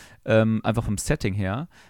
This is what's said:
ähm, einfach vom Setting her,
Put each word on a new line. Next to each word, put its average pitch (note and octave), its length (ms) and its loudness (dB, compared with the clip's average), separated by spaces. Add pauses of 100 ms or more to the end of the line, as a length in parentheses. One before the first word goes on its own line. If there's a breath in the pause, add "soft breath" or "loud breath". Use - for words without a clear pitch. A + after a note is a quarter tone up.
(260 loud breath)
ähm, A2 380 4
einfach A2+ 200 0
vom G#2 140 -2
Setting G#2+ 380 -2
her, G#2 320 -4 (220 soft breath)